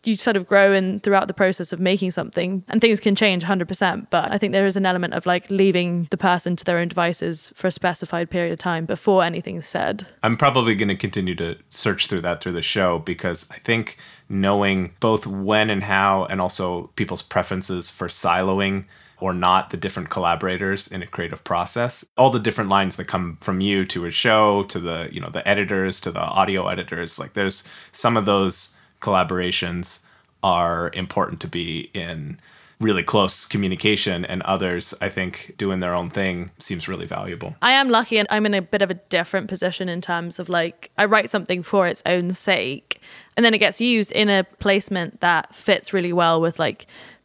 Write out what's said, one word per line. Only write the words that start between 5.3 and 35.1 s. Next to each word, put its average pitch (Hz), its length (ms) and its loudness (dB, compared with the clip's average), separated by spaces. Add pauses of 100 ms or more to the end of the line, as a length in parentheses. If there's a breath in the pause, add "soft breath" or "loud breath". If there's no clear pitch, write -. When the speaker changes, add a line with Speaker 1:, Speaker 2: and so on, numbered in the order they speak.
Speaker 1:
leaving 175 600 2
the 185 60 0
person 180 400 2
to - 60 -12
their 175 140 0
own 170 120 0
devices 170 680 -2
for - 120 -2
a 180 40 0
specified 170 580 -4
period 170 240 -2
of 160 60 -6
time 165 260 -2
before 185 380 4
anything's 170 420 -4
said. - 400 -4 (180)
Speaker 2:
I'm 113 140 2
probably 123 380 4
gonna 101 200 0
continue 92 400 -4
to 85 220 -6 (120)
search - 380 -2
through 92 140 -2
that 87 200 -2
through 90 120 -6
the 82 80 -4
show, 87 380 2
because 87 500 -6
I - 80 -18
think 113 400 -2 (320 loud breath)
knowing 98 720 2
both 110 260 2
when 107 440 2
and 98 140 0
how, 98 420 2
and 95 160 -2
also 90 540 -4
people's - 280 -6
preferences 92 640 -4
for - 180 -8
siloing 95 800 0 (340 soft breath)
or 92 140 -2
not, 90 380 2
the 92 60 -6
different 92 340 -6
collaborators 92 760 -2
in 95 140 -10
a 85 60 -12
creative 82 360 -8
process, 92 640 -4 (140)
all 131 100 8
the 120 100 2
different 107 300 -2
lines 98 280 2
that 85 80 -8
come 87 360 -4
from 92 180 -2
you 98 240 2
to 87 220 -6
a 85 60 -6
show, 107 540 4
to - 140 -8
the, 82 320 -6
you - 80 -10
know, 87 100 -10
the 82 160 -6
editors, 98 540 0
to 90 120 -6
the 85 100 -4
audio 92 460 0
editors, 87 500 -6
like, - 160 -10
there's 98 340 -2 (240 loud breath)
some 117 240 2
of 104 100 2
those 98 520 0 (220 soft breath)
collaborations 90 1040 -2 (400 soft breath)
are 87 500 0
important 92 460 -4
to 85 80 -10
be 82 460 -8
in 82 460 -10 (400 soft breath)
really 101 220 2
close - 460 0
communication, 95 800 0
and 92 180 -6
others, 92 580 -2
I 98 80 -2
think, - 480 -8